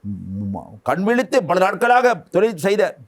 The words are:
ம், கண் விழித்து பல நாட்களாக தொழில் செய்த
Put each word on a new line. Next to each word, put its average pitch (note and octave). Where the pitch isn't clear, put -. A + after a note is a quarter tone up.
ம், G2
கண் D#3
விழித்து A#3+
பல F3
நாட்களாக A#3+
தொழில் G#3
செய்த G3